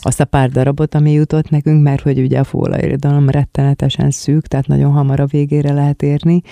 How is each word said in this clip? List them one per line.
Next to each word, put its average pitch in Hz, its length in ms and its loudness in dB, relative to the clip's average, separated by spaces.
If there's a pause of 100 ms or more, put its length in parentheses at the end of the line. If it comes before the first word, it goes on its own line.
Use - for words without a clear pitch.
azt - 200 -4
a 147 40 2
pár 135 260 0
darabot, 139 440 -2
ami 151 180 2
jutott 156 380 0
nekünk, 151 320 2
mert 139 200 2
hogy 135 180 0
ugye 131 180 0
a 135 60 2
fuvola - 380 -4
irodalom 139 480 0
rettenetesen 139 800 0
szűk, 147 360 -2
tehát 135 200 -2
nagyon 139 260 2
hamar 139 280 0
a 143 60 0
végére 143 460 0
lehet 143 300 -2
érni. 165 380 0 (120)